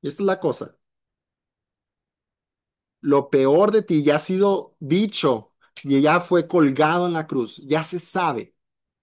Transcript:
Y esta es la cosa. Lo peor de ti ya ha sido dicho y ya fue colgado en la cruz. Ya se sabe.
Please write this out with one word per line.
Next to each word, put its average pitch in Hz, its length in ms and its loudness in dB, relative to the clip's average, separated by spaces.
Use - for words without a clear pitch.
Y 147 80 -10
esta 143 140 -8
es 196 40 0
la 190 140 -2
cosa. - 360 -6
Lo 139 300 0
peor 147 400 4
de 214 120 2
ti 160 200 0
ya 147 140 2
ha - 20 0
sido 190 640 -2
dicho 160 720 -2
y 139 160 2
ya 151 200 4
fue 175 280 0
colgado 156 580 2
en 175 60 -4
la 160 140 -6
cruz. 120 380 -6
Ya 151 200 -2
se 175 160 -8
sabe. 147 540 -6